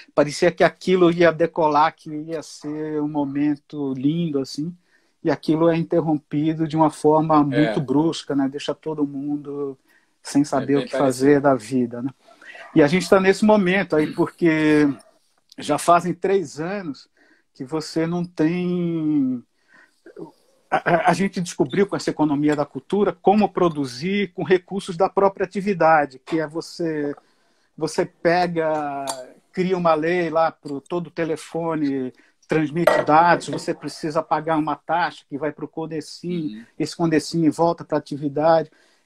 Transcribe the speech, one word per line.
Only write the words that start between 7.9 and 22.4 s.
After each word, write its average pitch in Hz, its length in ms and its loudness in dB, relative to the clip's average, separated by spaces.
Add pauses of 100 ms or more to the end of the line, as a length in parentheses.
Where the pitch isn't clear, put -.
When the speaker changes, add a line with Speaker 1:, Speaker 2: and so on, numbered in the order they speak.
Speaker 1:
né? 139 140 0
Deixa 143 240 -6
todo 156 320 -4
mundo 143 720 -6 (460)
sem - 180 2
Speaker 2:
É 143 40 4
Speaker 1:
saber 139 320 0
Speaker 2:
bem - 0 -
Speaker 1:
o 131 100 0
que - 100 -6
fazer 135 420 4
Speaker 2:
parecido. - 40 0
Speaker 1:
da 139 120 4
vida, 120 460 -4
né? 120 80 -6 (680)
E 156 60 8
a 143 60 8
gente 175 200 0
tá 196 120 4
nesse 190 260 2
momento 196 500 2
aí, 156 180 0
porque 156 760 2 (720)
já 147 180 -2
fazem 170 360 2
três 185 460 -2
anos 170 480 -10 (460)
que - 100 -14
você 156 440 -4
não 175 180 -2
tem 160 1160 -2 (1300)
a, - 80 -2
a, 160 340 2
a - 20 2
gente 196 280 -2
descobriu 170 460 -2
com - 80 -4
essa 151 140 -4
economia 151 460 0